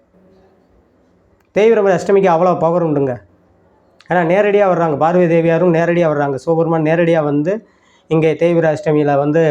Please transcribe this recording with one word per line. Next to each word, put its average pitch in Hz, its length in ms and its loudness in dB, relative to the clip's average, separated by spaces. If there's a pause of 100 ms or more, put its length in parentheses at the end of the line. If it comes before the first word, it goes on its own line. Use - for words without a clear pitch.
(1600)
தேய்பிறை 208 420 2
அஷ்டமிக்கு 190 380 2
அவ்வளோ 175 280 0
பவர் 170 240 0
உண்டுங்க. 139 260 -2 (920)
ஏன்னா 175 160 0 (100)
நேரடியாக 202 380 2
வர்றாங்க, 165 320 -2
பார்வதி 175 320 2
தேவியாரும் 165 420 2
நேரடியாக 170 360 0
வர்றாங்க, 143 300 -4
சிவபெருமான் 160 460 -2
நேரடியாக 165 400 0
வந்து 147 240 -2 (560)
இங்கே 160 200 0 (120)
தேய்பிறை 165 320 0
அஷ்டமியில் 147 500 0
வந்து 151 260 0